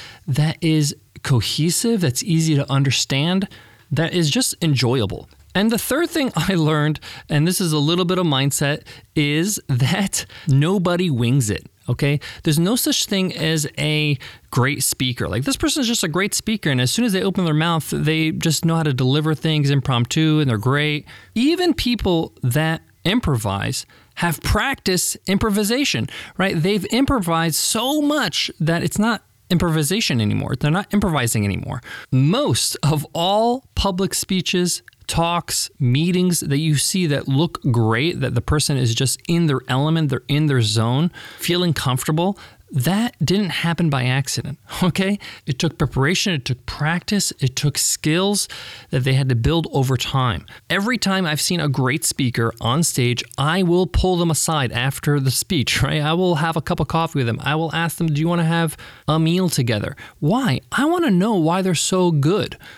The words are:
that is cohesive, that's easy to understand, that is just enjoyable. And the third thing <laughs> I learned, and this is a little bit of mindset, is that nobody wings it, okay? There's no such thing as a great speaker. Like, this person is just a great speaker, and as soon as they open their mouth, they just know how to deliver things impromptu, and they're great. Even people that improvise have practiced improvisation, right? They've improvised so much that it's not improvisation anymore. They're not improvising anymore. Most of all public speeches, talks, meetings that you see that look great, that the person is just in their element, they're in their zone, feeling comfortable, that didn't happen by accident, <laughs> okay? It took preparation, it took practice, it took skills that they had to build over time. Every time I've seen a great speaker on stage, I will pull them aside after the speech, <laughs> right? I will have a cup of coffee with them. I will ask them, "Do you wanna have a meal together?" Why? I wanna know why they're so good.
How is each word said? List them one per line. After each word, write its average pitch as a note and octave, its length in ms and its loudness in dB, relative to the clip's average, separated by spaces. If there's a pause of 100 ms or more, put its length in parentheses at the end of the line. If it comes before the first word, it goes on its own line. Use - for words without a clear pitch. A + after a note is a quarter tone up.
(280)
that D3+ 340 0
is D#3 340 2 (280)
cohesive, E3+ 800 0
that's C3+ 220 -2
easy D#3+ 320 2
to C#3 160 0
understand, C#3+ 760 0 (440)
that D#3 220 0
is E3 160 2
just A#3+ 320 -2
enjoyable. A#2+ 680 0 (280)
And G#3+ 160 2
the A#3 80 0
third D#4+ 300 -2
thing C4+ 240 -2
<laughs> - 20 -4
I F3 180 0
learned, D3+ 460 2 (300)
and D#3 180 2
this F#3 120 -2
is E3+ 140 0
a D3+ 60 0
little E3+ 260 2
bit F3+ 140 0
of F3+ 60 0
mindset, C#3+ 580 0 (320)
is D#3 520 0
that D3+ 580 0 (220)
nobody F3 640 2
wings A#2+ 400 2
it, - 180 -4 (220)
okay? C#3+ 300 0 (240)
There's D#3 160 2
no F#3 160 2
such - 300 -2
thing F#3 300 -2
as D#3 320 -2 (100)
a D3+ 400 0 (340)
great B2+ 320 0
speaker. B2+ 440 -2
Like, A2+ 180 -2
this C4+ 120 -2
person D4+ 240 -2
is A#3 60 0
just A#3 160 -2
a F#3+ 40 0
great F3+ 280 -2
speaker, A3 340 -2
and B2+ 100 2
as B2+ 120 0
soon A#3 140 0
as G#3+ 80 0
they F#3 100 0
open F#3+ 220 0
their D#3 80 2
mouth, D#3+ 360 0
they D#3 420 0
just D3+ 340 0
know E3 100 2
how D#3+ 80 0
to D3+ 100 0
deliver C#3 400 2
things D3+ 380 0
impromptu, C#3+ 680 2
and C#3+ 100 2
they're A2+ 100 2
great. C#3+ 480 0 (260)
Even E4 400 2
people F#3+ 600 0 (100)
that D#3 380 0 (220)
improvise A#2+ 840 -2 (300)
have E3+ 260 -2
practiced G#3 760 0 (100)
improvisation, G#3 800 0 (300)
right? F3+ 240 0
They've F#3+ 300 0
improvised E3+ 640 2
so C4+ 460 0
much C#4+ 580 0
that E3 240 0
it's - 160 -2
not G#3+ 240 0 (260)
improvisation E3 680 2
anymore. G#2 400 0
They're D3 120 0
not G3 220 -2
improvising C#3+ 520 2
anymore. G2 360 -4 (300)
Most D#3 720 2
of D#3 300 0
all G#3+ 520 2 (100)
public F#3+ 380 -2
speeches, F3+ 680 -2 (260)
talks, E3+ 600 -2 (100)
meetings E3+ 600 2
that C#3 160 -2
you D#3 180 2
see F3+ 320 0
that C#3+ 200 -2
look C#3 340 0 (100)
great, A#2 480 2
that A#2 160 -2
the A#2+ 60 0
person D3 360 0
is B2 160 0
just B2+ 340 -2
in E3+ 200 2
their C3 200 0
element, D3+ 420 2
they're C3 180 -4
in D3+ 200 2
their C3 140 4
zone, A2+ 500 2 (280)
feeling F3 340 0
comfortable, D#3+ 640 -2 (320)
that F#3+ 540 0
didn't F#3 260 0
happen E3+ 400 0
by C3+ 140 0
accident, C3 560 -2 (120)
<laughs> - 120 -4
okay? F#3+ 360 0 (260)
It C#3 120 -4
took - 200 -2
preparation, D#3+ 560 0
it C3 100 -4
took - 220 -6
practice, D3+ 760 -2
it C3 160 -2
took C#3+ 220 -2
skills F#3+ 720 0 (400)
that C3 160 0
they C3+ 80 2
had C3 160 2
to B2+ 60 2
build D3 360 2
over C3+ 240 2
time. B2 500 -2 (240)
Every G3+ 280 0
time F#3+ 280 0
I've D3+ 140 -2
seen F3 220 -2
a D3 80 0
great C3 340 0
speaker A#2 560 -2
on B2+ 240 0
stage, B2 400 0 (140)
I D#3+ 260 0
will F3 240 2
pull F#3 300 2
them E3+ 120 2
aside D3 440 0
after C#3 460 0
the C3+ 120 0
speech, - 500 0
<laughs> - 20 2
right? D3+ 180 0
I D3+ 120 0
will F3+ 220 2
have E3 220 0
a D3+ 40 -4
cup - 180 -2
of D3+ 100 -2
coffee E3 300 0
with B2+ 80 0
them. A2+ 140 -2
I C#3+ 140 -2
will D#3 180 -4
ask E3 240 -2
them, E3+ 100 -2
"Do D3 120 0
you D#3+ 80 0
wanna F3 160 2
have E3 320 0 (320)
a D3+ 100 2
meal E3+ 320 2
together?" A2+ 460 -2 (240)
Why? F#3 400 2 (120)
I C4 140 0
wanna E4 260 2
know G3 240 4
why E3+ 260 2
they're F#3 140 0
so F3+ 360 2
good. D3+ 460 0 (200)